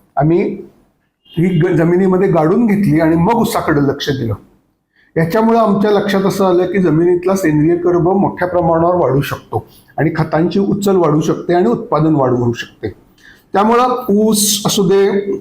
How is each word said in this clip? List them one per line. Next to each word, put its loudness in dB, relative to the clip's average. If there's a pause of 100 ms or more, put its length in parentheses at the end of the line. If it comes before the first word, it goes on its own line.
(160)
आम्ही 0 (580)
ही -2
ग-, 0
जमिनीमध्ये 2
गाडून 2
घेतली 2
आणि 2
मग 2
ऊसाकडे -2
लक्ष -2
दिलं. -4 (800)
याच्यामुळं 2
आमच्या 0
लक्षात 0
असं 0
आलं 2
की -4
जमिनीतला 2
सेंद्रिय 2
कर्ब 0
मोठ्या 0
प्रमाणावर 0
वाढू 0
शकतो -8 (320)
आणि 0
खतांची -2
उचल 0
वाढू 2
शकते -2
आणि 2
उत्पादन 0
वाढ 2
होऊ 0
शकते. -12 (640)
त्यामुळं 0
ऊस 0
असू 0
दे, 2 (200)